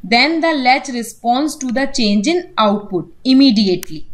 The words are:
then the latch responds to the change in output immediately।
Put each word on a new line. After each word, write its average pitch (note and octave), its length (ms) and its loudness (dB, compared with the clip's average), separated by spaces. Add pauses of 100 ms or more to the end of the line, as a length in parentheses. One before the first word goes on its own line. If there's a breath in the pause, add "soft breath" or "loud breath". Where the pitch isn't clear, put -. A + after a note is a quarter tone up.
then B3+ 360 2
the E4 160 0
latch C4 340 0
responds A#3+ 640 -2
to C4 160 -6
the C4+ 220 -2
change G#3 340 0
in F4 160 0 (160)
output G3+ 480 -2 (180)
immediately। A3 760 2 (120)